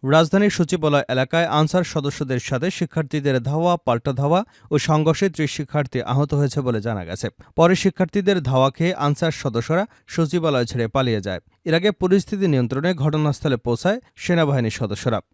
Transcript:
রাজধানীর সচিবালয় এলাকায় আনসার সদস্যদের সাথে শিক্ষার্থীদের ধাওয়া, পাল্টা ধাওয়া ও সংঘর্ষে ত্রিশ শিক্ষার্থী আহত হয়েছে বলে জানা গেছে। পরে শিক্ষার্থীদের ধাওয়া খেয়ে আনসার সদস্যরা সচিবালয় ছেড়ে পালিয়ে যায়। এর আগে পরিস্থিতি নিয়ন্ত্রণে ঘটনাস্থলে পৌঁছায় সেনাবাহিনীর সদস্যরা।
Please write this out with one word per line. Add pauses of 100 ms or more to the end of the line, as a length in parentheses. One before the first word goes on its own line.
(120)
রাজধানীর
সচিবালয়
এলাকায়
আনসার
সদস্যদের
সাথে
শিক্ষার্থীদের
ধাওয়া,
পাল্টা
ধাওয়া (260)
ও
সংঘর্ষে
ত্রিশ
শিক্ষার্থী
আহত
হয়েছে
বলে
জানা
গেছে। (260)
পরে
শিক্ষার্থীদের
ধাওয়া
খেয়ে
আনসার
সদস্যরা (220)
সচিবালয়
ছেড়ে
পালিয়ে
যায়। (260)
এর
আগে
পরিস্থিতি
নিয়ন্ত্রণে
ঘটনাস্থলে
পৌঁছায় (160)
সেনাবাহিনীর
সদস্যরা। (120)